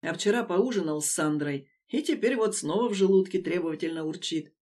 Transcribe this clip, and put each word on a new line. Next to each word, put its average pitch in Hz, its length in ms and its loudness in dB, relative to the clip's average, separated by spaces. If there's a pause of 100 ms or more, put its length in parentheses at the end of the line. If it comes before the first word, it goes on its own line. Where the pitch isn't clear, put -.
А 165 100 -4
вчера 208 320 2
поужинал 185 560 0
с 151 100 -2
Сандрой, 147 600 -2 (180)
и - 140 -2
теперь 262 340 0
вот 214 180 0
снова 202 340 0
в 208 60 0
желудке 190 460 4
требовательно 165 640 -2
урчит. 156 560 -6